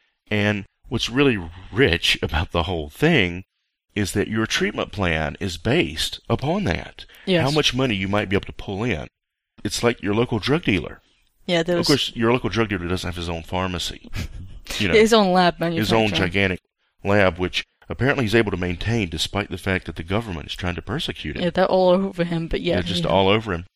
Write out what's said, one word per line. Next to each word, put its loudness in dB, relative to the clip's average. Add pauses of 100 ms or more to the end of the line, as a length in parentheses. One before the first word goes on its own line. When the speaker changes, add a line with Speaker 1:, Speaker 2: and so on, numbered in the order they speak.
(300)
Speaker 1:
And 0 (240)
what's -4
really 4 (320)
rich 2
about -2
the 2
whole -4
thing 2 (500)
is -2
that 0
your -2
treatment -4
plan -2
is -6
based -2 (100)
upon 0
that. -4 (200)
Speaker 2:
Yes. 2
Speaker 1:
How 2
much 2
money 0
you -2
might 0
be 2
able 0
to -12
pull -8
in. -4 (560)
It's -4
like 2
your 0
local 2
drug 0
dealer. -2 (440)
Speaker 2:
Yeah, 2
there 0
Speaker 1:
Of 2
Speaker 2:
was -2
Speaker 1:
course, 2
your 2
local 0
drug 0
dealer -4
doesn't -2
have -6
his -6
own -6
pharmacy. -6
Speaker 2:
<laughs> -4 (600)
Speaker 1:
You 2
know, 2
Speaker 2:
His 6
own 6
lab 4
Speaker 1:
his -2
own 4
Speaker 2:
manufacturing. 0
Speaker 1:
gigantic 2 (440)
lab, 4
which -2 (240)
apparently 0
he's 0
able 4
to -2
maintain -2
despite -4
the -6
fact -2
that -10
the -6
government -4
is -10
trying -4
to -8
persecute -6
him. -6
Speaker 2:
Yeah, 0
they're 2
all 4
over 2
him, -4
but -2
yeah, 0
Speaker 1:
They're 0
just -2
Speaker 2:
he 0
Speaker 1:
all 4
over 2
him. -6 (100)